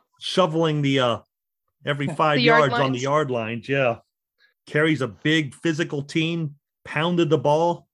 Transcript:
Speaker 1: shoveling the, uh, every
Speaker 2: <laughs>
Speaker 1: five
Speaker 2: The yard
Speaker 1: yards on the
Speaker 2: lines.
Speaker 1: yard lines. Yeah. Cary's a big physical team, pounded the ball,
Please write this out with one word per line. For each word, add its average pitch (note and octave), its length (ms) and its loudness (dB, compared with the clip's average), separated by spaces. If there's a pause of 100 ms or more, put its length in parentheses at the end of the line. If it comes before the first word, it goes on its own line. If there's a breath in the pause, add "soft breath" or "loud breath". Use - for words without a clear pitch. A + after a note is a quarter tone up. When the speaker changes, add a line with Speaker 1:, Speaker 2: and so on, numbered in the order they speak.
(200)
Speaker 1:
shoveling D#3+ 640 0
the, C3+ 180 2
uh, A#2+ 180 2 (680)
every C#3+ 220 -4
Speaker 2:
<laughs> - 80 -6
Speaker 1:
five D3+ 220 2
Speaker 2:
The B2+ 60 2
yard - 160 6 (120)
Speaker 1:
yards - 20 -4
on - 60 0
the C#3 140 2
Speaker 2:
lines. B2 100 -4
Speaker 1:
yard C#3+ 280 0
lines. A#2 380 -6
Yeah. C3+ 280 0 (680)
Cary's D#3 360 0
a B2+ 60 -4
big D3+ 460 -2
physical D3+ 480 -4
team, D#3+ 540 -4 (300)
pounded E3+ 440 0
the D#3 80 2
ball, D#3 560 0